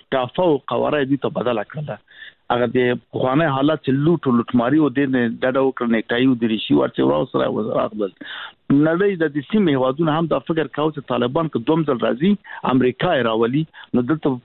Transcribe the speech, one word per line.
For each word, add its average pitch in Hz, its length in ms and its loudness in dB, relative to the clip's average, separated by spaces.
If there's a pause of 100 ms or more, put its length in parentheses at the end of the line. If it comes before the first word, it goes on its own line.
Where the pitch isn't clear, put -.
(120)
قافه 131 300 -2
او 151 240 2
قواره 127 380 0
یې 131 40 -2
دوی 139 80 2
ته 131 120 -4
بدله 117 340 -2
کړله. 143 360 -10 (520)
هغه 120 160 2
د 120 120 -2 (360)
پخوانی 135 300 0
حالت 147 360 0
چې 135 120 -2
لوټ 151 340 2
او 127 60 2
لوټماري 120 460 2
و، 147 120 4
دې 139 180 0
نه 123 200 2
ډډه 127 300 -2
وکړه، 131 320 0
نیکټایي 120 360 0
او 131 80 4
دریشي 113 400 0
ورته 131 360 2
راوستله، 127 640 -2
راغلل. 107 360 -2 (600)
نړۍ 170 440 4
د 160 160 0
دې 147 80 -2 (120)
سیمې 208 160 4
هیوادونه 143 500 2
هم 165 80 0
دا 147 120 -2
فکر 160 280 -2
کاوه 151 260 -2
چې 147 160 -10
طالبان 127 400 0
که - 100 -4
دوم 156 260 0
ځل 135 140 0
راځي، 123 380 2 (280)
امریکا 131 540 0
یې 120 40 0
راولي، 117 440 0 (280)
نو 123 80 2
دلته 135 420 -2